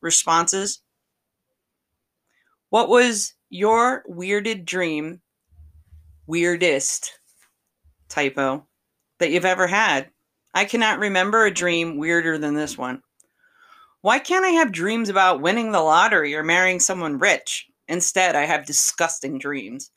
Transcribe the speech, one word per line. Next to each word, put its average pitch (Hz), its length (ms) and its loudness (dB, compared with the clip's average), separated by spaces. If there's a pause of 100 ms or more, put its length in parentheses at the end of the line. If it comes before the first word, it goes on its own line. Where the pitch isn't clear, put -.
responses? 170 800 0 (1900)
What 220 200 2
was 233 440 2 (160)
your 226 580 2
weirded 196 580 -4
dream, 165 560 -4 (1040)
weirdest 170 920 0 (880)
typo, 135 600 -2 (520)
that 165 120 0
you've 170 140 0
ever 180 220 2
had? 175 420 0 (440)
I 196 120 0
cannot 220 340 0
remember 202 460 2
a 196 80 2
dream 165 440 -2
weirder 165 400 0
than 147 180 -4
this 147 220 -4
one. 127 240 -8 (1000)
Why 226 180 2
can't 370 260 0
I 370 40 2
have 320 220 2
dreams 202 380 -2
about 185 320 4
winning 220 300 0
the 185 100 2
lottery 160 520 4
or 156 100 -4
marrying 180 360 2
someone 165 400 -2
rich? - 480 -2 (200)
Instead, 175 480 0
I 147 100 0
have 151 200 -2
disgusting - 720 -2
dreams. 135 600 -10